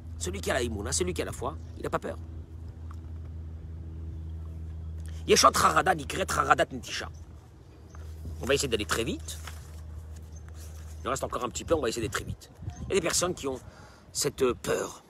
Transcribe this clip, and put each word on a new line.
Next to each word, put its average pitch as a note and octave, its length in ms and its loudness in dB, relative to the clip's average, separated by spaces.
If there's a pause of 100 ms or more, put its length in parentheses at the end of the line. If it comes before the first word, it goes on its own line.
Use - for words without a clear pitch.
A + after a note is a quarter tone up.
(180)
Celui F#3 220 -2
qui G3 100 0
a E3 40 4
la C3 80 4
imouna, A2+ 280 0
celui F3+ 240 2
qui D#3 80 0
a - 20 0
la F2+ 80 -4
foi, C3+ 240 -4 (200)
il - 80 -6
n'a - 60 -2
pas E3 100 2
peur. - 180 -6 (3000)
Yeshot F#3 260 10
Harada, F3 400 6
Nikret F3 340 0
Haradat D3 440 6
Netisha. - 360 -6 (1300)
On - 60 -4
va C#3+ 80 6
essayer C#3 140 2
d'aller G#2+ 160 2
très A2+ 200 2
vite. A#3 340 -4 (1700)
Il - 40 0
en - 20 0
reste C3+ 120 0
encore A#2+ 220 -2
un A#2+ 40 -2
petit - 160 -6
peu, E3+ 100 4
on D#3 80 4
va A#2+ 60 2
essayer A2+ 140 0
d'aller G2+ 100 -2
très - 120 -2
vite. - 260 -8 (380)
Il - 0 -
y - 40 0
a - 40 4
des F3 100 4
personnes F3 280 2
qui - 120 -6
ont C3 140 -2 (500)
cette C3 440 4
peur. - 560 0